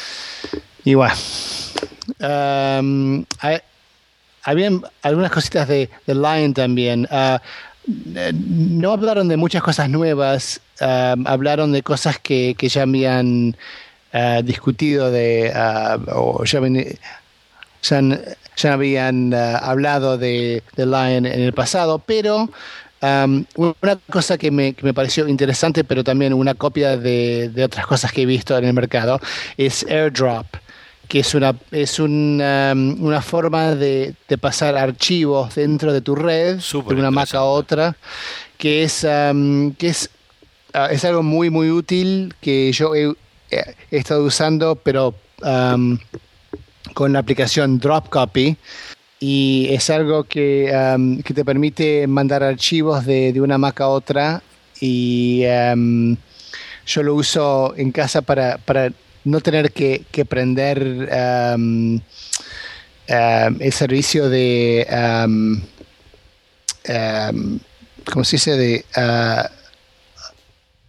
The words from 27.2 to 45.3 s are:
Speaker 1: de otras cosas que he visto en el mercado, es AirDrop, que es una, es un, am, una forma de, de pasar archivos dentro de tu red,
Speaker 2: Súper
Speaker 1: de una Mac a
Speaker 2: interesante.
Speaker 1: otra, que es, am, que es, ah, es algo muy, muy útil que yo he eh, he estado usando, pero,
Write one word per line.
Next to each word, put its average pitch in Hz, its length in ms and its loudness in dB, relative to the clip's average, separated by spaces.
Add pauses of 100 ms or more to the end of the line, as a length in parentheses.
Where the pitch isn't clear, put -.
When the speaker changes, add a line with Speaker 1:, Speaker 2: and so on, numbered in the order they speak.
Speaker 1:
de 120 140 -2
otras 120 240 -4
cosas 131 240 0
que 143 100 -2
he 131 60 2
visto 127 280 0
en 123 100 2
el 123 80 2
mercado, 123 460 0 (380)
es 135 320 0
AirDrop, 131 560 0 (600)
que 143 120 0
es 139 160 0
una, 135 200 2 (140)
es 147 300 -2
un, 147 420 2
am, 139 640 0
una 151 180 0
forma 160 540 0
de, 139 400 0 (120)
de 139 120 0
pasar 143 360 0
archivos 135 800 0
dentro 151 400 0
de 135 80 0
tu 139 140 -2
red, 170 440 0
Speaker 2:
Súper 139 360 -4
Speaker 1:
de 135 60 0
una 135 100 2
Mac 139 140 2
a 135 120 -4
Speaker 2:
interesante. 135 100 2
Speaker 1:
otra, 151 500 0 (600)
que 151 240 0
es, 160 240 -2
am, 143 720 2
que 170 140 -2
es, - 200 -4 (640)
ah, 139 160 0
es 147 160 0
algo 170 160 2
muy, 160 300 2
muy 160 180 2
útil 185 720 0
que 135 300 2
yo 156 240 0
he 151 180 2 (380)
eh, - 240 -4 (160)
he 151 60 0
estado 147 260 0
usando, 156 520 0
pero, 135 400 0 (260)